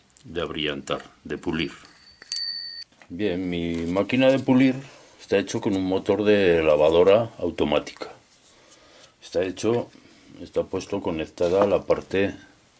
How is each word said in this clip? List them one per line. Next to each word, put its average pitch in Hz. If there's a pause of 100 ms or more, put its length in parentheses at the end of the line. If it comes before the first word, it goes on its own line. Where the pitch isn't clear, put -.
(240)
de -
abrillantar, 73 (220)
de 76
pulir. 82 (1400)
Bien, 90
mi 85 (120)
máquina 101
de 135
pulir 127 (440)
está -
hecho 98
con 107
un 95
motor 95
de 98
lavadora 82
automática. 80 (1120)
Está -
hecho, 104 (520)
está 85
puesto 95
conectada 87
a 101
la 87
parte 92 (460)